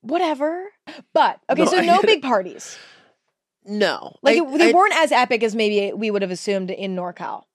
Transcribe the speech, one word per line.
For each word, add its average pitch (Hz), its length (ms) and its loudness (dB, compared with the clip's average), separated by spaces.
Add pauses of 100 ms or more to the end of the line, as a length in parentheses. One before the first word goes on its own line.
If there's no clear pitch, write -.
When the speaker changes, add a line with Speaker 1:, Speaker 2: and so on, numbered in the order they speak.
Speaker 1:
Whatever. 320 640 -4 (480)
But, - 260 2 (100)
okay, - 140 2
Speaker 2:
No, - 80 2
Speaker 1:
so 359 60 2
Speaker 2:
I 359 80 2
Speaker 1:
no 339 100 4
Speaker 2:
get 403 80 2
it. 415 40 2
Speaker 1:
big 403 140 2
parties. 208 560 -6 (880)
Speaker 2:
No. 202 560 -4
Speaker 1:
Like, 277 180 4
Speaker 2:
I, 339 60 2
Speaker 1:
it, 269 140 -4
they 311 100 6
Speaker 2:
I 233 40 4
Speaker 1:
weren't 370 240 4
as 311 140 2
epic 247 320 2
as 214 120 -2
maybe 208 380 0
we 214 180 -4
would 202 100 0
have 190 100 -4
assumed 190 380 -4
in 190 260 -8
NorCal. 180 480 -10 (120)